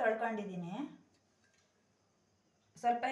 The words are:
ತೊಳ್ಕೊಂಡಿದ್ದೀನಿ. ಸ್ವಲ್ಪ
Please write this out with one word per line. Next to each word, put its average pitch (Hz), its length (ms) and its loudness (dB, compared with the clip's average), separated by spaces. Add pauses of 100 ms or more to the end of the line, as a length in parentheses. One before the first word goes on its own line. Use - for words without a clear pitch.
ತೊಳ್ಕೊಂಡಿದ್ದೀನಿ. 208 720 0 (2000)
ಸ್ವಲ್ಪ 240 300 2